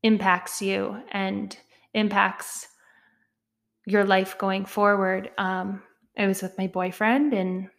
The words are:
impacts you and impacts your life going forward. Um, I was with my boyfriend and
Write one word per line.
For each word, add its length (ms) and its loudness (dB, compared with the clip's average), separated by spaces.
impacts 580 2
you 400 -4
and 460 -6
impacts 720 0
your 200 4
life 320 2
going 260 -2
forward. 760 2
Um, 420 -4
I 120 0
was 160 0
with 140 -10
my 100 -2
boyfriend 680 0
and 460 -2